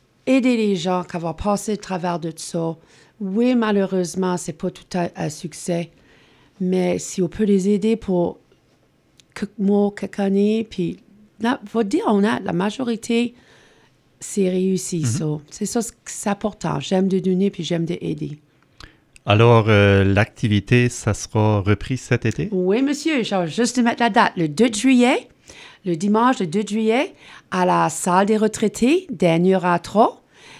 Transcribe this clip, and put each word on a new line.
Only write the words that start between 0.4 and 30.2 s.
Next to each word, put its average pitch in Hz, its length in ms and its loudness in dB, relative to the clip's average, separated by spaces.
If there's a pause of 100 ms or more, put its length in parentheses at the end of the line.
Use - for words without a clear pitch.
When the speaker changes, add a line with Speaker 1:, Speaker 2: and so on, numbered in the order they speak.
Speaker 1:
les 214 200 0
gens 180 260 -2
qui 175 160 -10
vont 165 160 -6
passer 202 380 -2
au 202 40 -4
travers 175 440 -6
de 160 140 -8
ça. 165 420 -6 (440)
Oui, 220 340 0
malheureusement, 190 800 0
c'est 175 160 -8
pas 180 180 -6
tout - 160 -14 (100)
à, 175 180 -2
à 160 140 -6
succès, 170 600 -8 (720)
mais 185 380 0
si - 240 -8
on 175 60 0
peut 214 160 -4
les 202 240 2
aider 208 280 2
pour 180 420 -2 (960)
quelques - 240 -10
mois, 202 380 2
quelques - 240 -8
années, 208 480 2
puis 170 300 -6 (420)
là, 233 260 -2
faut 226 160 -2
dire, 277 240 -2
on 202 180 4
a, 233 160 0
la 190 120 -4
majorité, 233 840 -2 (840)
c'est - 280 -2
réussi, 185 520 -2
Speaker 2:
Mhm. 151 40 0
Speaker 1:
ça. 123 220 -2 (240)
C'est - 160 -8
ça, 240 140 -2 (240)
c'est - 260 -6
important. 190 480 -4
J'aime 190 300 0
de 190 100 0
donner, 185 320 0
puis 180 140 -8
j'aime 165 200 -2
d'aider. 151 540 -8 (880)
Speaker 2:
Alors, 113 420 6
euh, 101 360 6
l'activité, 104 840 2
ça - 260 -4
sera 107 460 0
repris 101 360 -2
cet - 300 -2
été ? 147 260 -2
Speaker 1:
Oui, 190 300 0
monsieur, 294 420 -2
j'ai 185 240 -2
juste 226 280 -2
de 254 60 2
mettre 226 200 0
la 233 80 4
date. 202 260 4
Le 165 120 0
deux 220 240 2
juillet, 247 560 2 (560)
le 175 120 -2
dimanche 214 420 2
le 190 80 -2
deux 190 200 -2
juillet, 226 480 -2 (360)
à 180 160 0
la 170 220 2
salle 185 380 0
des 214 100 2
retraités, 220 760 0
d'une 175 420 2
heure 185 120 0
à 175 160 0
trois. - 420 0 (380)